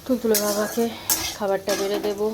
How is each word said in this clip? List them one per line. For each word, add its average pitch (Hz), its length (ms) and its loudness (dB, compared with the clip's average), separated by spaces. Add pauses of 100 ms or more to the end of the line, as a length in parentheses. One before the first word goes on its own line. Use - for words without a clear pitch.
তুলতুলের 220 420 2
বাবাকে 208 380 0 (520)
খাবারটা 196 440 0
বেড়ে 202 260 0
দেবো 208 280 0